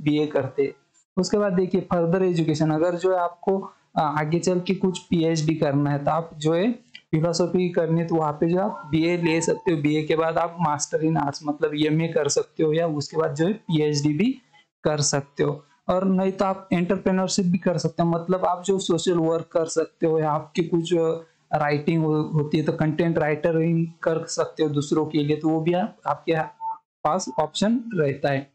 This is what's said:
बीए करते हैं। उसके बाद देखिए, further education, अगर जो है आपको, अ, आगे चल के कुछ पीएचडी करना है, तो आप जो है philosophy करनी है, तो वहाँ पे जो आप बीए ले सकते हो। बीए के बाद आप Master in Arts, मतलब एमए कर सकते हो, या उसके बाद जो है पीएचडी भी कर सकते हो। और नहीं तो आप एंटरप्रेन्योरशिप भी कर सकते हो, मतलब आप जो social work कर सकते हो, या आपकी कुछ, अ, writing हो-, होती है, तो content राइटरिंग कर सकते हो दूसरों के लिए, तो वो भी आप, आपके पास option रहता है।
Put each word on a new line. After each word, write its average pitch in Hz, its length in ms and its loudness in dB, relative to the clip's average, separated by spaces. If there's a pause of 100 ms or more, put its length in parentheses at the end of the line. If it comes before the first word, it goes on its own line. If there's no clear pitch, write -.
बीए 151 260 2
करते 139 360 -2
हैं। 135 100 -4 (440)
उसके 185 200 2
बाद 208 160 0
देखिए, 185 280 2
further 175 420 2
education, 156 480 2
अगर 170 240 2
जो 180 160 2
है 180 80 2
आपको, 190 520 -2 (240)
अ, 175 40 0
आगे 151 400 0
चल 180 200 0
के 180 160 -2
कुछ 185 240 0
पीएचडी 165 560 0
करना 143 360 0
है, 143 120 -2
तो 156 80 0
आप 165 260 -4
जो 156 160 0
है 220 320 -2 (260)
philosophy 175 580 0
करनी 170 320 0
है, 165 60 -4
तो 170 80 0
वहाँ 156 180 0
पे 165 160 0
जो 180 100 2
आप 196 320 -4
बीए 165 260 2
ले 165 240 0
सकते 170 300 -2
हो। 156 100 0
बीए 151 220 0
के 156 120 0
बाद 160 220 0
आप 170 200 -2 (100)
Master 151 440 -2
in 156 120 0
Arts, 143 200 -4
मतलब 151 320 -2
एमए 151 320 2
कर 156 200 0
सकते - 360 -2
हो, 156 100 4
या 165 140 2
उसके 151 300 -4
बाद 156 180 0
जो 165 120 2
है 214 60 2
पीएचडी 151 600 0
भी 220 240 0 (460)
कर 151 140 0
सकते 143 460 -2
हो। 147 200 -2 (260)
और 185 160 0
नहीं 190 260 2
तो 190 140 -2
आप 190 280 -4
एंटरप्रेन्योरशिप 185 720 0
भी 175 120 2
कर 175 200 0
सकते 160 260 -2
हो, 170 60 2
मतलब 170 360 0
आप 180 200 -2
जो 190 140 2
social 180 340 0
work 165 380 0
कर 165 140 2
सकते 160 420 -2
हो, 160 120 2
या 156 120 2
आपकी 151 320 -2
कुछ, 165 320 0
अ, 165 280 0 (320)
writing 151 480 0
हो-, 156 300 0
होती 151 240 0
है, 156 60 0
तो 160 80 0
content 160 460 0
राइटरिंग 165 680 0 (160)
कर 165 220 -2
सकते - 380 -4
हो 151 60 2
दूसरों 147 360 0
के 147 180 0
लिए, 151 120 0
तो 156 140 -2
वो 160 120 0
भी 170 120 0
आप, 196 240 -2 (100)
आपके 143 260 -2 (720)
पास 170 260 -2 (100)
option 190 400 0 (140)
रहता 143 380 0
है। 135 240 -4